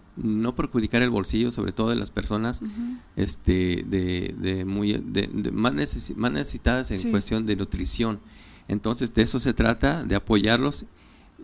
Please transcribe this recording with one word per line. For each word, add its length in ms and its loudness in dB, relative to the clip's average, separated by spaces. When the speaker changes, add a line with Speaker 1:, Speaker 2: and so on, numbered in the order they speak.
Speaker 1:
no 400 0
perjudicar 460 2
el 80 4
bolsillo, 400 0
sobre 220 -2
todo 180 0
de 60 0
las 120 -4
personas, 540 -2
Speaker 2:
Ujú. 340 -6
Speaker 1:
este, 680 0
de, 520 -2
de 260 -2
muy, 300 0
de, 360 -2
de 220 -2
más 220 0
necesi-, 420 -4
más 160 0
necesitadas 580 0
en 60 -2
Speaker 2:
Sí. 140 -2
Speaker 1:
cuestión 340 0
de 100 0
nutrición. 640 -2
Entonces, 460 -2
de 80 4
eso 180 4
se 140 2
trata, 520 2
de 120 0
apoyarlos. 680 2